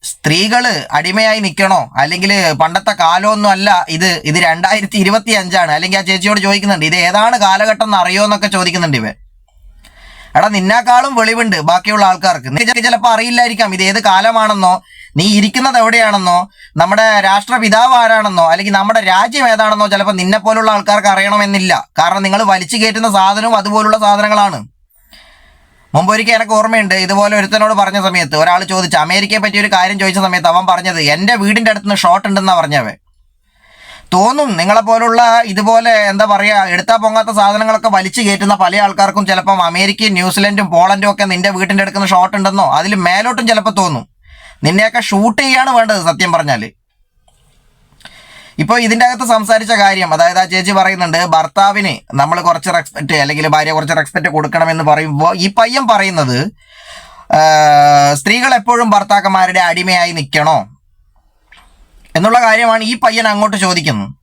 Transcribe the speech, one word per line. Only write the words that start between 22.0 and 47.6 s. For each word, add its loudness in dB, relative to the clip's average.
നിങ്ങൾ 0
വലിച്ചു -2
കയറ്റുന്ന -2
സാധനവും 2
അതുപോലുള്ള 0
സാധനങ്ങളാണ്. 0
മുമ്പ് -2
ഒരിക്കൽ 0
എനിക്ക് -2
ഓർമ്മയുണ്ട്, 0
ഇതുപോലെ 0
ഒരുത്തനോട് 0
പറഞ്ഞ -2
സമയത്ത് -2
ഒരാൾ 2
ചോദിച്ചു, -2
അമേരിക്കയെ 0
പറ്റി -2
ഒരു 0
കാര്യം 0
ചോദിച്ച -2
സമയത്ത് -2
അവൻ 2
പറഞ്ഞത്, -2
"എന്റെ 0
വീടിന്റെ 0
അടുത്ത് -4
നിന്ന് 0
ഷോട്ട് 0
ഉണ്ടെന്നാ" 0
പറഞ്ഞവൻ. -2
തോന്നും 0
നിങ്ങളെ 2
പോലുള്ള 2
ഇതുപോലെ, 0
എന്താ 2
പറയാ, 2
എടുത്താ 0
പൊങ്ങാത്ത 0
സാധനങ്ങളൊക്കെ 0
വലിച്ചു -2
കയറ്റുന്ന 0
പല 0
ആൾക്കാർക്കും 0
ചിലപ്പം 0
അമേരിക്കയും -2
ന്യൂസിലൻഡും -2
പോളണ്ടും 2
ഒക്കെ -2
നിന്റെ -2
വീട്ടിന്റെ -2
അടുക്കുന്ന -4
ഷോട്ട് 2
ഉണ്ടെന്നോ 0
അതിൽ -2
മേലോട്ടും -2
ചിലപ്പോ 0
തോന്നും. -4
നിന്നെയൊക്കെ 0
ഷൂട്ട് -2
ചെയ്യാണ് 0
വേണ്ടത് 0
സത്യം -2
പറഞ്ഞാല്. -2